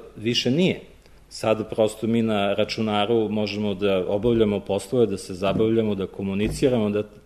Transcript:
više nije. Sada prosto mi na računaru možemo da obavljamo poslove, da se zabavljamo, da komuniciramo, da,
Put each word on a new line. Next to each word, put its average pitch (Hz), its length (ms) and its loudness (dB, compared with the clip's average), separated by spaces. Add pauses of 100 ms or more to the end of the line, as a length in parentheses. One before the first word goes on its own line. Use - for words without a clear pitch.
(160)
više 120 360 0
nije. 160 280 2 (500)
Sada 110 340 0
prosto 107 440 0
mi 117 140 2
na 104 320 2
računaru 107 760 0
možemo 104 440 -2
da 95 340 0
obavljamo 107 520 2
poslove, 101 460 0
da 98 120 0
se - 160 -12
zabavljamo, 104 600 0
da 95 120 -4
komuniciramo, 104 840 0
da, 104 140 0 (220)